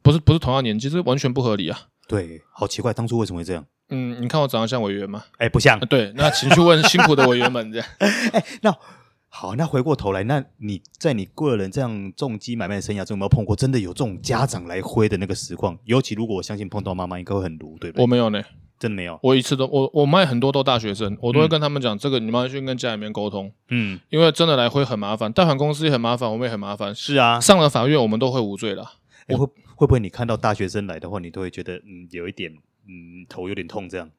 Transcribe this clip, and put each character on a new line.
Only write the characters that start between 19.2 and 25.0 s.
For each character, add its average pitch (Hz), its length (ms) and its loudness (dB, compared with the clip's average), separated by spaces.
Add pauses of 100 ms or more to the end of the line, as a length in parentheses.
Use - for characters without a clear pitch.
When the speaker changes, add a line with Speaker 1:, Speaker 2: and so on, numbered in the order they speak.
Speaker 1:
我 131 140 6
一 127 60 4
次 143 120 -2
都， 131 120 -2
我， 135 260 0
我 147 140 4
卖 175 200 4
很 120 140 0
多 135 100 2
都 135 120 0
大 127 160 2
学 107 160 -4
生， 104 260 -4
我 120 120 -2
都 139 80 4
会 156 80 4
跟 156 120 2
他 147 80 -2
们 143 120 -4
讲， 120 140 -2
Speaker 2:
嗯。 101 40 -8
Speaker 1:
这 139 120 -4
个 131 80 0
你 110 120 -4
们 120 100 2
要 127 80 -2
去 135 120 -8
跟 131 160 -6
家 117 180 -4
里 104 60 -8
面 107 120 -10
沟 104 180 -4
通。 98 220 -8 (160)
Speaker 2:
嗯。 104 320 -2 (100)
Speaker 1:
因 151 100 2
为 165 120 6
真 165 160 2
的 147 80 2
来 120 120 2
回 139 160 0
很 123 140 -4
麻 104 180 -4